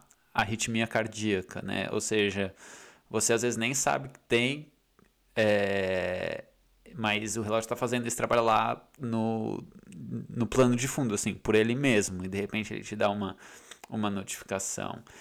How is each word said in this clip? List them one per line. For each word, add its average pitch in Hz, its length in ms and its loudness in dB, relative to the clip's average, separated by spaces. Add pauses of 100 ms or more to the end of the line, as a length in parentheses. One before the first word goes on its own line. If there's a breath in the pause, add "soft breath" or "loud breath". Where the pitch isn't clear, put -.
(340)
arritmia 113 540 0
cardíaca, 107 760 -2
né? 98 300 -4
Ou 107 100 0
seja, 101 540 0 (540 loud breath)
você 110 240 2
às 113 100 2
vezes 120 140 0
nem 117 160 0
sabe 139 360 0
que - 120 -20
tem, 131 500 0 (640)
é... 95 1120 2 (500)
mas 107 420 0
o 113 40 -2
relógio 110 280 0
tá 120 60 -2
fazendo 120 320 -2
esse 113 100 -4
trabalho 117 260 4
lá 113 400 2 (160)
no, 113 640 -2 (640)
no 120 180 -2
plano 123 280 6
de 123 120 0
fundo, 127 260 0
assim, 101 220 0
por 107 200 -2
ele 113 200 4
mesmo, 101 500 2
e - 20 -4
de 98 120 -4
repente 104 340 -4
ele 104 100 -8
te - 120 -10
dá 107 140 2
uma, 101 280 -4 (520 loud breath)
uma 107 200 -2
notificação. - 920 -6 (180 loud breath)